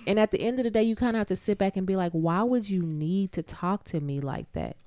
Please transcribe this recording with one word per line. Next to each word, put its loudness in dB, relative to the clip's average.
And 4
at 4
the 0
end 0
of 2
the 0
day, 4
you 2
kinda 0
have 0
to 0
sit 0
back 2
and -2
be 0
like, 0
"Why 2
would 2
you 0
need -2
to -4
talk -4
to -4
me -4
like -6
that -6